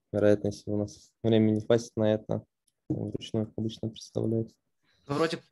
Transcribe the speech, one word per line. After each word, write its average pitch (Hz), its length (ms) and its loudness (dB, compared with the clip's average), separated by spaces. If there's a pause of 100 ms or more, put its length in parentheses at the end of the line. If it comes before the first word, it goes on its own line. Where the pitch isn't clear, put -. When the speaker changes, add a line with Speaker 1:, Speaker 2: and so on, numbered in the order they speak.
(120)
Speaker 1:
вероятно, 104 360 4
если - 220 -8
у 104 80 -2
нас - 340 -8 (100)
времени 110 340 4
не 107 40 -2
хватит 117 360 0
на 107 160 2
это, 110 300 -4 (460)
вручную 107 580 -6
их - 100 -14
обычно 113 340 -6
представляют. 113 600 -4 (560)
Speaker 2:
Ну, 143 80 -6
вроде, 160 240 -2 (140)